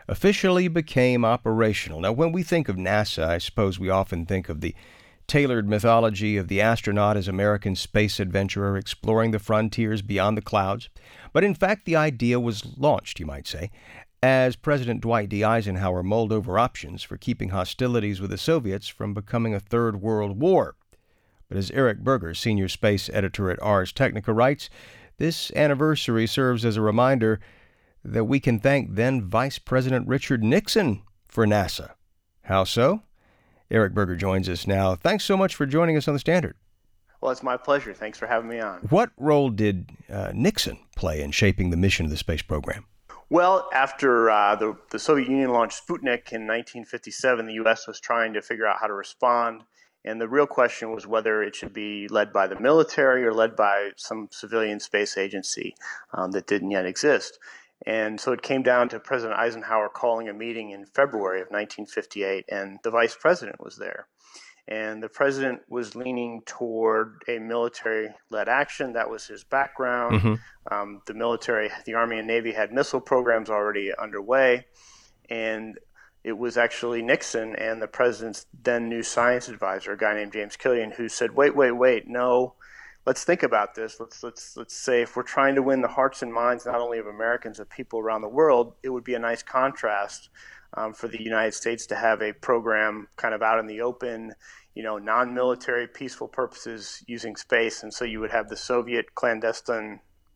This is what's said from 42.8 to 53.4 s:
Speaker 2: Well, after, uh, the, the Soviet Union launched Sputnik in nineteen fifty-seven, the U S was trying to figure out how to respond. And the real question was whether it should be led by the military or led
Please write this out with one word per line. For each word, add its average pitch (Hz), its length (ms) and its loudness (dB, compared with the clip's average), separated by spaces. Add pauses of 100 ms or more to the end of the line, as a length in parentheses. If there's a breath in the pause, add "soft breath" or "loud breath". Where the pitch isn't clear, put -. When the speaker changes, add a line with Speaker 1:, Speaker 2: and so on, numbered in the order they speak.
Speaker 2:
Well, 180 440 4
after, 131 560 4
uh, 104 260 6
the, 107 220 -2 (120)
the 107 100 -6
Soviet 139 280 2
Union 135 220 2
launched 117 360 0
Sputnik 127 460 -4
in 110 160 -8
nineteen 117 380 -4
fifty-seven, 117 600 -2
the 110 100 -10
U 110 120 0
S 110 180 2
was 107 140 -14
trying 113 360 0
to 104 60 -4
figure 113 240 -4
out 98 140 2
how 107 80 -2
to 104 60 -4
respond. 117 720 0 (420 soft breath)
And 110 160 -6
the 113 80 -4
real 139 180 4
question 117 460 0
was 101 120 -10
whether 107 380 2
it 104 100 -6
should 107 200 -12
be 104 340 -8
led 104 240 0
by 98 160 2
the 95 100 -6
military 135 680 4
or 113 80 2
led 113 240 2